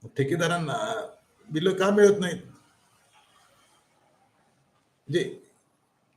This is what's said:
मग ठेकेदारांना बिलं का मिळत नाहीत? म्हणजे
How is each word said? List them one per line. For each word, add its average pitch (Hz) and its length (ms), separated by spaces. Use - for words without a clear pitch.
मग 113 60
ठेकेदारांना 139 960
बिलं 170 220
का 190 160
मिळत 202 300
नाहीत? 180 220
म्हणजे - 400